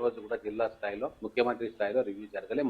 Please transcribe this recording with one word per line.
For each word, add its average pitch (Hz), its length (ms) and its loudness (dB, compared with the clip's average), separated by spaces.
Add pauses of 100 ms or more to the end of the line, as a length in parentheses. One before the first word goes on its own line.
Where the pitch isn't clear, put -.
రోజు 117 240 2
కూడా 110 100 -2 (100)
జిల్లా 110 200 0 (100)
స్థాయిలో, 104 320 -2 (160)
ముఖ్యమంత్రి 117 500 2
స్థాయిలో 107 340 2
రివ్యూ 101 180 -6 (100)
జరగలే, 117 340 -2